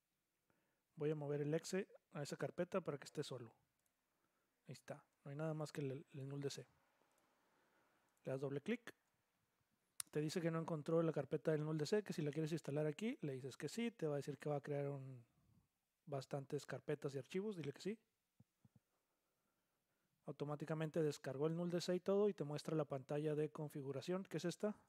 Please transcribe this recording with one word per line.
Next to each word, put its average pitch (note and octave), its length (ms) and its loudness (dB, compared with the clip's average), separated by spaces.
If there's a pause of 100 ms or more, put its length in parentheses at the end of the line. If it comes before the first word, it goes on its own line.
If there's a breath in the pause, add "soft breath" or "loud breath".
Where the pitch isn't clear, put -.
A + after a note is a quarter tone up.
(960)
Voy D3+ 140 2
a D#3+ 40 4
mover D3 280 0
el D3 120 2
exe F#3 340 -2 (240)
a D3 100 -4
esa D3+ 140 -6
carpeta F3 460 0
para C#3+ 160 -2
que - 80 -12
esté - 160 -4
solo. A#2+ 320 -8 (1120)
Ahí C3 60 -8
está. - 280 -12 (220)
No C#3+ 60 -10
hay C#3 60 -6
nada D#3 180 2
más D3+ 180 -4
que - 80 -4
el, C3+ 320 -2
el C3+ 160 -6
null C#3+ 140 -4
D C#3 80 0
C. - 160 -10 (1600 soft breath)
Le C#3+ 80 -2
das C3+ 80 0
doble C#3 200 -2
clic. - 340 -4 (1160)
Te D3+ 100 0
dice D#3 220 0
que E3 80 4
no E3 100 2
encontró E3 420 2
la E3 80 6
carpeta D#3 420 2
del D3+ 120 4
null D#3 140 0
D D3+ 80 0
C, G#3 160 4
que F#3+ 100 -4
si - 80 -2
la D3 100 2
quieres D3+ 220 0
instalar D3+ 340 2
aquí, G#3+ 360 0
le C#3+ 100 0
dices C3 240 -6
que D3+ 140 -4
sí. A#3 220 0
Te - 140 -2
va D3 80 2
a - 20 4
decir C#3 200 -2
que - 140 -2
va D3 60 4
a C#3 40 0
crear C#3+ 300 0
un, C3 340 -8 (800)
bastantes C#3 640 -2
carpetas C#3+ 480 -2
y C#3 40 -2
archivos. F#3+ 380 -2
Dile C#3+ 160 -2
que - 80 -10
sí. G#3+ 180 -2 (2250)
Automáticamente D3+ 760 0
descargó C#3+ 440 2
el E3 100 2
null F3 140 0
D F3 100 2
C F3+ 140 2
y F3+ 60 2
todo G3+ 280 6
y G3 60 2
te D3+ 100 -2
muestra D3 320 -2
la D3+ 80 6
pantalla D3 500 0
de D3+ 160 2
configuración, D3 760 -2
que - 120 -4
es D3+ 80 -2
esta, G3+ 320 0 (120)